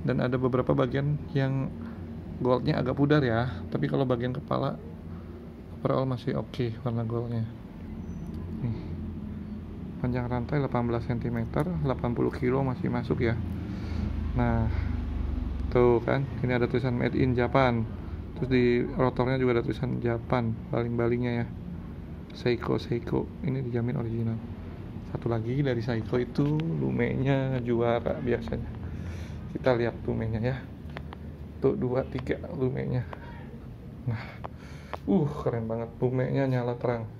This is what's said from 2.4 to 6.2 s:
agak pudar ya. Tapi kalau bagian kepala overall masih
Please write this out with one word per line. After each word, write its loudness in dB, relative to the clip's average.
agak 2
pudar 6
ya. 2
Tapi 0
kalau 2
bagian 0
kepala 0
overall 2
masih -2